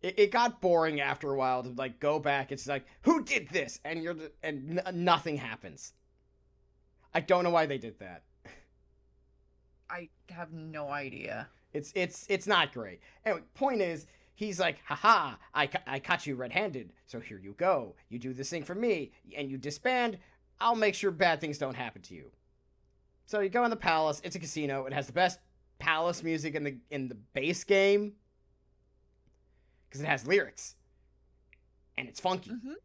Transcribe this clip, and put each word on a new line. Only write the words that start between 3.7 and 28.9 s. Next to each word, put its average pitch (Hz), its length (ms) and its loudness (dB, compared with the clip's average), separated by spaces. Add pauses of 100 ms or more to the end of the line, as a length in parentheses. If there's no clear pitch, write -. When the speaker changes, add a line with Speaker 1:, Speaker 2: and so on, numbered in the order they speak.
Speaker 1:
And 160 200 -6
you're, 170 120 -4 (280)
and 156 420 -4
n-, 180 180 -4
nothing 165 340 2
happens. 110 560 -10 (1200)
I 170 100 0
don't 180 220 4
know 175 60 4
why 165 160 4
they 139 140 -2
did 107 200 -12
that. 87 220 -10 (1700)
Speaker 2:
I 175 200 -8 (200)
have 170 220 -12
no 156 380 -8
idea. 139 580 -6 (260)
Speaker 1:
It's, 151 220 -8
it's, 180 340 -2
it's 190 180 0
not 214 260 4
great. 101 260 -10 (260)
Anyway, 196 160 0 (120)
point 269 280 0
is, 170 240 -2 (300)
he's 202 240 -6
like, 175 260 2
"Ha 143 100 -4
ha, 180 440 4 (140)
I 143 140 2
ca-, - 200 -4
I 135 120 -4
caught 170 280 0
you 139 80 -2
red-handed, 127 580 -4 (140)
so 120 120 -10
here 104 200 -14
you 98 180 -14
go. 147 380 0 (140)
You 120 100 -8
do 131 140 -8
this 131 160 -8
thing 165 140 -6
for - 120 -8
me, 202 360 0 (240)
and 143 140 -6
you 135 80 -6
disband. 220 640 -2 (400)
I'll 233 160 4
make 214 180 4
sure 202 160 0
bad 165 320 2
things 147 160 -4
don't 131 180 -4
happen 117 280 -8
to - 100 -20
you." 76 180 -18 (920)
So 208 140 -2
you 196 100 2
go 240 140 4
in 240 80 4
the 220 40 0
palace. 156 480 2
It's 175 120 -8
a 180 40 -6
casino. 139 460 -4
It 135 80 -6
has 139 140 -4
the 117 60 -16
best 131 260 2 (400)
palace 170 420 2
music 160 320 -2
in 151 100 -2
the, 139 140 -4 (140)
in 135 160 -6
the 120 80 -10 (180)
base 160 300 -2
game, 202 500 6 (1800)